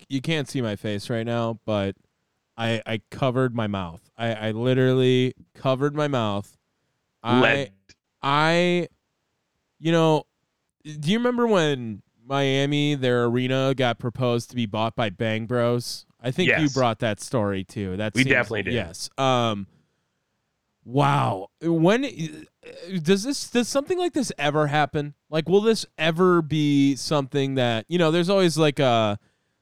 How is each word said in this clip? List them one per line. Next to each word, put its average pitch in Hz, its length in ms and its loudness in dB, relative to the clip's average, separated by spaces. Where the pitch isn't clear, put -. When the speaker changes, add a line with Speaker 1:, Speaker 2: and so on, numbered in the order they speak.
Speaker 1:
you 131 120 -4
can't 151 280 -4
see 135 120 -4
my 107 140 -2
face 104 340 -6
right 113 160 -4
now, 117 400 -4
but 101 300 -2
I, 113 300 -2
I 113 140 -4
covered 127 440 0
my 110 140 -2
mouth. 90 500 -8
I, 117 160 -2
I 110 160 -4
literally 127 840 2
covered 135 400 -2
my 151 140 -2
mouth. 107 480 -2
I, 123 180 2
Speaker 2:
Lead. 123 320 2
Speaker 1:
I, 170 680 2
you 160 140 0
know, 160 320 4
do 151 300 -4
you 226 60 2
remember 240 280 0
when 143 560 0
Miami, 139 680 0
their 123 300 2
arena, 127 500 0
got 123 240 0
proposed 120 500 -2
to 123 60 -14
be 117 100 0
bought 110 300 -4
by 117 120 -2
Bang 110 380 -4
Bros? 120 580 -2
I 123 120 -6
think 170 160 0
you 117 140 4
Speaker 2:
Yes. 139 120 0
Speaker 1:
brought 120 260 0
that 107 200 -2
story 101 420 -2
too. 95 340 -8
That 107 180 -6
Speaker 2:
We 131 100 0
Speaker 1:
seems 135 80 0
Speaker 2:
definitely 113 320 -2
did. 92 100 -4
Speaker 1:
Yes. 92 420 -8
Um, 120 520 0
wow. 123 680 0
When, 170 400 2
does 190 200 2
this, 277 280 -8
does 240 180 0
something 294 300 -2
like 349 160 -2
this 254 220 -2
ever 147 300 0
happen? 147 480 -2
Like, 156 180 -2
will 196 120 4
this 226 260 2
ever 170 460 4
be 143 540 2
something 135 580 -2
that, 120 340 0
you 175 100 0
know, 165 120 4
there's 175 200 2
always, 180 280 2
like, 151 220 2
a, 113 380 2